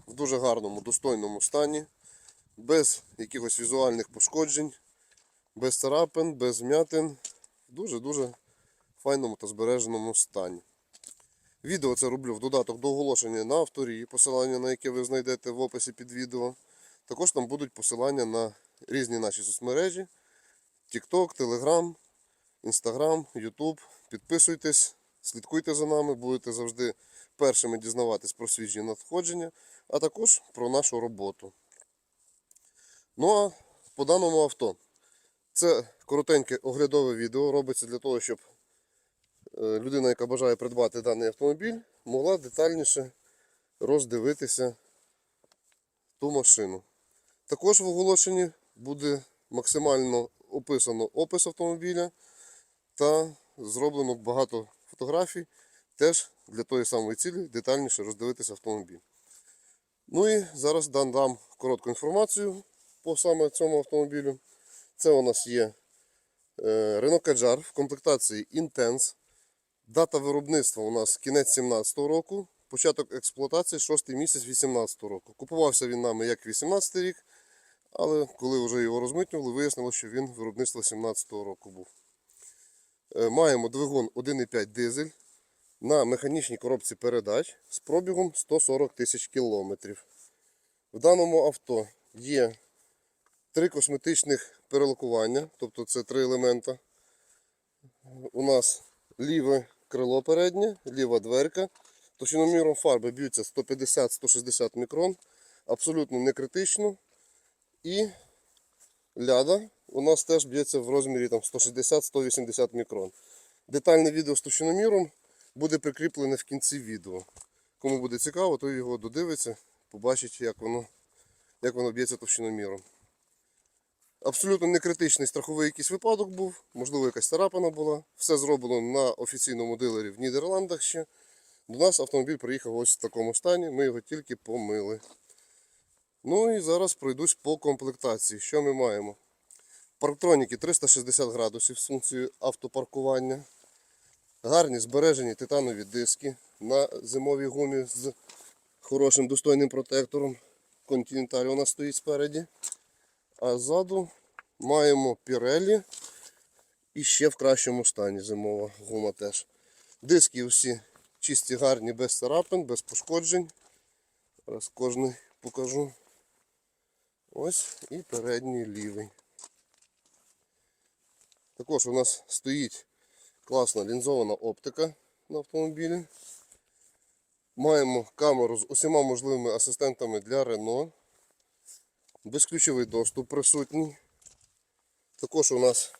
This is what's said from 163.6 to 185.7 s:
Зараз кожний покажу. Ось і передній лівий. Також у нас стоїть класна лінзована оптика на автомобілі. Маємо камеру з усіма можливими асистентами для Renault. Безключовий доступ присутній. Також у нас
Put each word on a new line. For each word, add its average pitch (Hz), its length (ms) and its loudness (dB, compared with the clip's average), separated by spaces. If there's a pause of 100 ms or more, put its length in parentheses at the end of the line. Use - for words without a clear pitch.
Зараз 110 260 -10
кожний 127 400 -2 (260)
покажу. 131 540 -6 (1400)
Ось - 600 -6
і 151 60 -10
передній 123 680 -4
лівий. 104 440 -10 (2500)
Також 127 340 -2
у 120 60 -4
нас 127 340 0
стоїть - 580 -6 (580)
класна 123 420 0
лінзована 120 480 0
оптика 139 600 -6 (360)
на 156 80 -8
автомобілі. 160 680 -4 (1500)
Маємо 131 600 4
камеру 127 420 2
з 101 120 -4
усіма 151 340 4
можливими 127 480 -2
асистентами 123 680 -2
для 120 240 -2
Renault. 120 480 -4 (1300)
Безключовий 135 640 0
доступ 113 420 -2
присутній. 147 680 0 (1200)
Також 147 360 0
у 127 80 0
нас 123 400 2